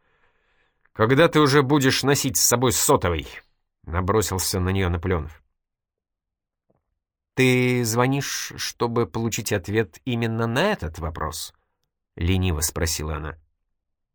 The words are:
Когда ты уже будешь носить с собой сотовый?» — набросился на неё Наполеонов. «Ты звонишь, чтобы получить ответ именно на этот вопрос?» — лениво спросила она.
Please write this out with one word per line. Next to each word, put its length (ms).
Когда 360
ты 120
уже 220
будешь 400
носить 340
с 60
собой 300
сотовый?» — 540
набросился 760
на 80
неё 220
Наполеонов. 520
«Ты 520
звонишь, 720
чтобы 500
получить 460
ответ 520
именно 420
на 260
этот 260
вопрос?» — 560
лениво 440
спросила 560
она. 220